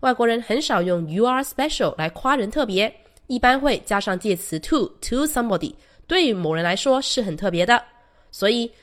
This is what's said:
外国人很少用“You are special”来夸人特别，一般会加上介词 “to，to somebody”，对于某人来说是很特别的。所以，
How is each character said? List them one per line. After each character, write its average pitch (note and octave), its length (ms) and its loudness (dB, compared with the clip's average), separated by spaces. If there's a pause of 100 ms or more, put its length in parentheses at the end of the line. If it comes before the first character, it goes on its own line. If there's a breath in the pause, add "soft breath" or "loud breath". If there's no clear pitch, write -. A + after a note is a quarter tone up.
外 B3+ 120 2
国 A#3+ 140 2
人 A#3 120 2
很 A#3 220 -2
少 F3+ 220 0
用 F3 260 -2
“You G3 160 2
are B3+ 180 0
special” C4+ 540 -2
来 D#3+ 140 -2
夸 - 240 0
人 G#3+ 160 -2
特 D4 120 0
别， G3+ 320 0 (300 soft breath)
一 B3 140 -4
般 B3+ 200 4
会 C4+ 280 0
加 G3+ 120 0
上 F#3+ 200 -2
介 G3 160 0
词 D#3+ 240 -6
“to，to C4+ 680 -2
somebody”， A#3 480 -2 (320 soft breath)
对 F4 220 2
于 A#3 40 2
某 E3+ 220 -2
人 E3 100 0
来 F3 120 0
说 C4 260 2
是 B3+ 220 -2
很 F3+ 120 -4
特 F#3+ 140 -2
别 F3 160 2
的。 A#3+ 160 4 (480 soft breath)
所 G3+ 220 0
以， A#3 200 -2 (120)